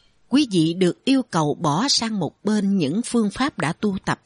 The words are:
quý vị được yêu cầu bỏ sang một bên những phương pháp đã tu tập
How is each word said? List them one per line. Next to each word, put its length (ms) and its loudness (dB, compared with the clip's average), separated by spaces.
quý 220 2
vị 220 2
được 320 -2
yêu 180 2
cầu 380 -2
bỏ 280 0
sang 300 -2
một 240 -6
bên 340 2
những 280 0
phương 240 0
pháp 300 -4
đã 140 -2
tu 320 -4
tập 200 -4